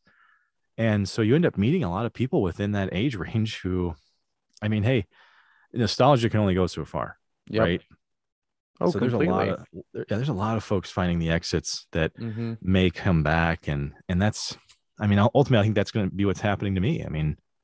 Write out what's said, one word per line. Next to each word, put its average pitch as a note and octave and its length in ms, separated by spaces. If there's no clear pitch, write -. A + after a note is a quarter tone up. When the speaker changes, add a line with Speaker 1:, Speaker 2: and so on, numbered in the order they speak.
Speaker 1:
And G#2+ 320
so - 140
you A2 120
end E3+ 100
up - 140
meeting C#3 240
a F2 80
lot G#2 160
of G#2+ 60
people B2+ 280
within G2+ 320
that G2 200
age A#2 240
range G#2+ 460
who, F2+ 340
I G#2+ 60
mean, G#2+ 160
hey, A#2+ 220
nostalgia A#2+ 580
can A2 80
only G2+ 160
go F2+ 140
so D#2 160
far, A#1+ 340
Speaker 2:
Yep. G#2+ 120
Speaker 1:
right? F#2 220
Speaker 2:
Oh, F3+ 120
Speaker 1:
So G2+ 80
there's A#2+ 120
a A#2 60
lot - 60
Speaker 2:
completely. - 60
Speaker 1:
of, - 120
there, A2+ 160
yeah, G2+ 100
there's C3+ 100
a D3+ 40
lot G#2+ 240
of G2+ 60
folks F#2+ 260
finding F2 300
the E2 120
exits - 600
that - 260
Speaker 2:
Mm-hmm. A2+ 460
Speaker 1:
may F#2 280
come E2 340
back. E2 420
And, C#2+ 260
and F2+ 140
that's, - 340
I G#2 80
mean, G2+ 100
ul-, G#2+ 160
ultimately, B2 240
I G2+ 60
think G#2+ 100
that's G2+ 160
gonna G2+ 200
be F#2+ 160
what's F#2 140
happening G2 360
to F2+ 40
me. B2+ 240
I - 40
mean, D#2 280